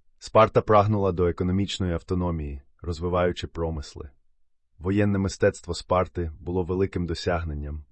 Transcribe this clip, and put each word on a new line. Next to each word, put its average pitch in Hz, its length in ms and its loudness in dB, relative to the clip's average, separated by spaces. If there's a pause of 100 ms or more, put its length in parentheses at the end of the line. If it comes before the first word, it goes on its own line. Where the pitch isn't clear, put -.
(200)
Спарта - 420 4
прагнула 101 500 4
до 87 160 2
економічної 92 680 0
автономії, 82 680 -4 (200)
розвиваючи 87 680 -2
промисли. 80 600 -8 (680)
Воєнне 101 400 0
мистецтво 95 560 0
Спарти 90 680 -2
було 90 240 -2
великим 92 420 -2
досягненням, 78 880 -4